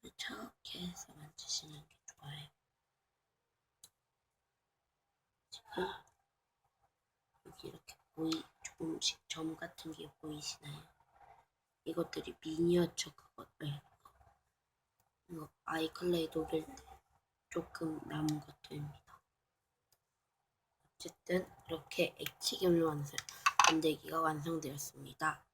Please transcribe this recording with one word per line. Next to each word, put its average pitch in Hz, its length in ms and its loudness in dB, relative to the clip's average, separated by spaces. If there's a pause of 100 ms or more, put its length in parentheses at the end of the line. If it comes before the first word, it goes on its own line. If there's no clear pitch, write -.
손을 - 140 -16
차갑게 - 640 -10
해서 180 360 -8
만지시는 151 720 -10
게 - 80 -20 (100)
좋아요. 147 440 -14 (3000)
지금 - 340 -6 (1600)
여기 - 220 -16
이렇게 - 280 -16 (200)
보이-, 160 280 -2 (200)
조금씩 - 640 -4
점 160 280 -4
같은 160 360 -10
게 156 180 -10 (120)
보이시나요? 151 680 -8 (960)
이것들이 - 580 -4
미니어처 170 760 4
그것, - 320 -20 (120)
네. 143 220 -6 (1500)
이거 156 220 -8 (160)
아이클레이 160 680 2
녹일 160 320 0
때 - 100 -16 (720)
조금 160 560 -4
남은 151 340 0
것들입니다. - 800 -12 (1800)
어쨌든 - 520 -2 (200)
이렇게 165 500 0
액체 - 400 -4
기물 170 260 8
완성, 147 340 0 (500)
만들기가 160 540 4
완성되었습니다. 151 1200 0 (100)